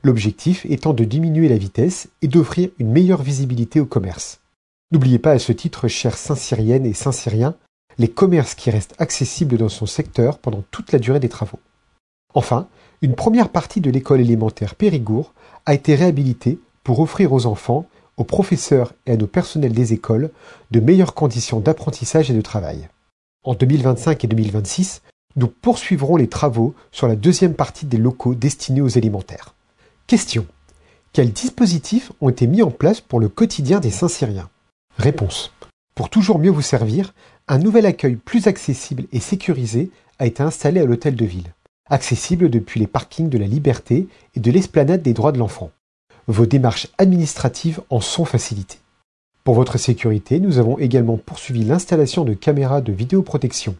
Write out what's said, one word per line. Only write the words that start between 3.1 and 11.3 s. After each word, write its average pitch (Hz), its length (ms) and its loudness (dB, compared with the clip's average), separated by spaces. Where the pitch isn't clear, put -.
visibilité 131 560 -2
au 143 80 2
commerce. - 540 -6
N'oubliez 131 300 4
pas 156 100 4
à 139 80 6
ce 120 140 -2
titre, - 340 -4
chères - 320 -2
Saint-Cyriennes 127 680 -2
et 107 60 -2
Saint-Cyriens, 123 640 -2
les 117 100 4
commerces 175 480 2
qui - 160 -2
restent 104 260 -4
accessibles 139 600 -2
dans 113 100 2
son - 180 -6
secteur - 540 -2
pendant 101 320 -6
toute - 180 -10
la 143 80 4
durée 127 220 0
des 123 80 0
travaux. - 320 -8